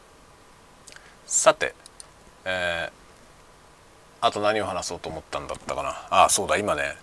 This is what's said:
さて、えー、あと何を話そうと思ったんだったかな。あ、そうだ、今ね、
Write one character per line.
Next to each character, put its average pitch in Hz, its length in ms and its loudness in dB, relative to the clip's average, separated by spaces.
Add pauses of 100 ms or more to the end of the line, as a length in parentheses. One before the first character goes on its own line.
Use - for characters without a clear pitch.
(1300)
さ - 280 4
て、 - 220 -4 (720)
え 87 440 -2 (1300)
ー、 - 40 0
あ 117 60 4
と 107 80 -4
何 107 220 2
を 95 40 -2
話 90 220 -6
そ 87 80 -8
う - 40 -10
と 82 100 -10
思 78 100 -10
っ - 100 -20
た 71 100 -6
ん 71 80 -10
だ 71 80 -8
っ - 40 -14
た - 160 -6
か 69 80 -4
な。 87 400 4
あ、 76 60 6
そ 98 160 0
う - 20 -8
だ、 78 100 2
今 95 180 0
ね、 71 280 -4